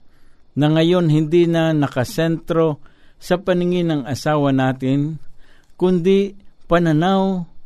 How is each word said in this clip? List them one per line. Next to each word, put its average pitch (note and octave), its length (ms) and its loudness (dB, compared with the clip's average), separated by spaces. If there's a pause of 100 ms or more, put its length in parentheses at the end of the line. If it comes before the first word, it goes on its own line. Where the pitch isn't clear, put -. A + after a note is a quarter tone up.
(540)
na D3 160 2
ngayon E3 400 2
hindi D#3+ 400 2
na D#3+ 240 0
nakasentro D#3 1040 -2 (400)
sa F#3 240 -2
paningin F3+ 480 0
ng D3 160 -2
asawa C#3+ 480 0
natin, C3+ 640 -2 (640)
kundi F#3+ 560 0 (320)
pananaw F3 720 2 (240)